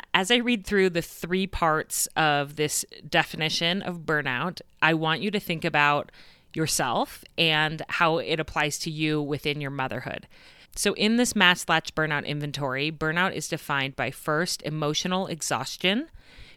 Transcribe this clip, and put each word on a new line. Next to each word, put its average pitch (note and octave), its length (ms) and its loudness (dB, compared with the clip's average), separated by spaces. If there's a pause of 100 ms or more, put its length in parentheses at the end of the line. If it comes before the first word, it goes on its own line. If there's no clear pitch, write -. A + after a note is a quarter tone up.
(120)
as F#3 180 2
I B3 60 6
read A#3+ 300 0
through F#3+ 240 4
the E3+ 100 -2
three F#3 460 -2
parts - 600 0 (100)
of D3 400 2
this D3+ 280 0 (240)
definition E3+ 720 0
of F3 200 -6
burnout, D3+ 600 -2 (220)
I D#3 100 6
want D#3+ 300 0
you G3+ 80 -2
to G3 100 -2
think E3 240 -4
about D3 480 2 (400)
yourself D#3+ 720 -2 (140)
and D#3 500 2
how D#3 300 2
it D3 220 -2
applies D3+ 400 -2
to E3+ 100 -6
you D3+ 320 0
within D3 400 -4
your C#3 80 -6
motherhood. C3 580 -6 (480)
So - 160 2
in A3 240 2
this A#3+ 160 4
Maslach F3+ 600 4
burnout D#3 340 -2
inventory, D3 680 -4
burnout D#3+ 400 0
is - 160 -6
defined C#3 480 -2
by, B2+ 140 -2
first, D#3 540 -2
emotional D#3 640 -2
exhaustion, F3+ 840 -2 (460)